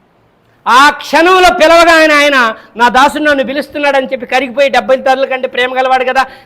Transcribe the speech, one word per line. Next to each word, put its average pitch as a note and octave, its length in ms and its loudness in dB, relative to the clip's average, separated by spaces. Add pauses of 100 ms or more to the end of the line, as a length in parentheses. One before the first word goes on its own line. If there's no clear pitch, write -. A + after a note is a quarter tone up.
(680)
ఆ C4 220 4
క్షణంలో E4+ 640 2
పిలవగానే D#4+ 600 2
ఆయన, C#4 420 0 (220)
"నా A#3+ 120 2
దాసుడు C#4 340 0
నన్ను C#4+ 200 0
పిలుస్తున్నాడని" C#4 640 -4
చెప్పి B3 180 -8
కరిగిపోయి, C4 440 -2
డెబ్బై A#3+ 260 0
తల్లుల C4 300 0
కంటే B3+ 220 -6
ప్రేమ B3+ 320 -6
గలవాడు C4 240 0
కదా, B3+ 200 -2 (220)